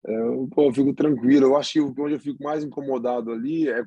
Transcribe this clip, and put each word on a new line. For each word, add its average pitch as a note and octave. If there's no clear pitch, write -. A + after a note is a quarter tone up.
é, G#2+
eu, B2
pô, D3+
eu C3+
fico C#3
tranquilo. C3+
Eu C3+
acho C#3+
que D#3
onde D3
eu C3
fico C#3
mais D3+
incomodado B2
ali C#3
é A#2